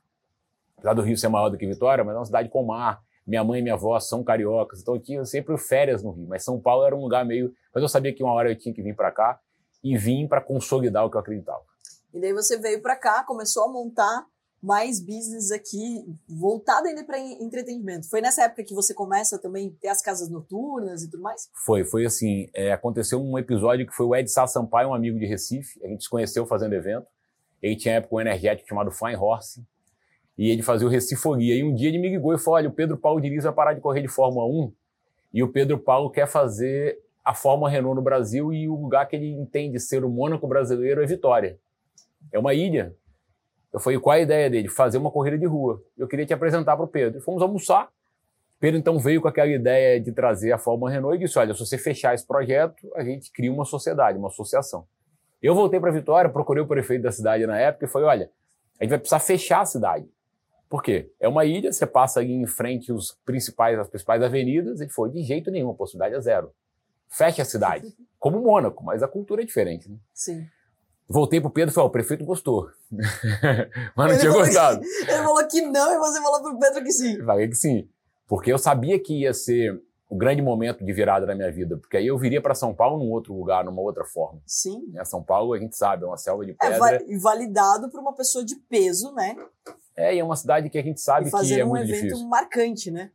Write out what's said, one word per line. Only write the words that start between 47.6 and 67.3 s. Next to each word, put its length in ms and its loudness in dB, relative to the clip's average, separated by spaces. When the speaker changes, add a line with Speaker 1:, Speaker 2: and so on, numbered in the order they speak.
Speaker 1:
Pedro, 200 2
então, 180 2
veio 240 2
com 60 4
aquela 240 4
ideia 500 4
de 100 -6
trazer 420 2
a 40 4
Fórmula 320 -2
Renault 280 0
e 20 -8
disse, 180 -4
"Olha, 160 4
se 60 -8
você 180 -4
fechar 380 0
esse 100 -6
projeto, 720 0
a 80 -6
gente 280 -8
cria 220 -2
uma 100 -4
sociedade, 540 0
uma 120 -6
associação." 580 -6
Eu 140 4
voltei 260 4
pra 120 2
Vitória, 400 4
procurei 320 0
o 40 -6
prefeito 360 -2
da 80 0
cidade 340 0
na 140 0
época 260 2
e 20 -4
falei, 200 0
"Olha, 240 2
a 40 -4
gente 60 0
vai 100 2
precisar 200 2
fechar 420 2
a 60 0
cidade." 400 -2
Por 120 -4
quê? 380 0
É 80 2
uma 160 4
ilha, 260 0
você 160 -2
passa 360 4
ali 100 0
em 140 -2
frente 480 -4
os 180 -6
principais, 520 0
as 120 -4
principais 340 0
avenidas. 560 0
Ele 100 -10
falou, 220 -4
"De 100 -8
jeito 300 -4
nenhum, 180 -4
a 40 -6
possibilidade 420 -6
é 60 -6
zero. 320 -2
Fecha 320 2